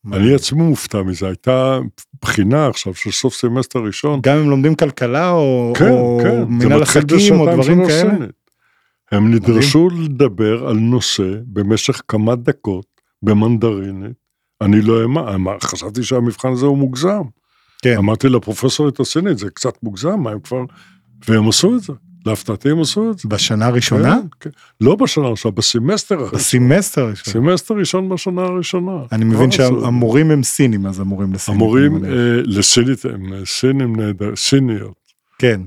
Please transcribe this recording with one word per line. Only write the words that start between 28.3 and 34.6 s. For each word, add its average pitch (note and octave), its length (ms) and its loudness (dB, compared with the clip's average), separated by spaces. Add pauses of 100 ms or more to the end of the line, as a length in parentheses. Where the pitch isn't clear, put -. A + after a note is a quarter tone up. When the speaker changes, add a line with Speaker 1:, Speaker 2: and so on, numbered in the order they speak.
Speaker 2:
הראשונה. F3+ 500 -4 (200)
Speaker 1:
אני A2+ 120 0
מבין A2+ 260 4
Speaker 2:
כבר C3+ 140 2
עשו B2+ 100 2
את B2 60 0
זה. - 60 -4
Speaker 1:
שהמורים A#2+ 440 2
הם D3 120 2
סינים, G#2+ 440 0
אז F#2+ 140 -6
המורים G2 320 -4
לסינית, G2 280 -2
Speaker 2:
המורים, B2+ 360 4
Speaker 1:
אני B2+ 60 -4
מניח. - 160 -4
Speaker 2:
אה, A#2+ 260 2
לסינית A#2+ 600 0
הם, G2+ 280 -8
אה, G2 120 -12
סינים B2+ 520 -2
נהדר-, G#2 400 -4
סיניות. A2 580 0 (440)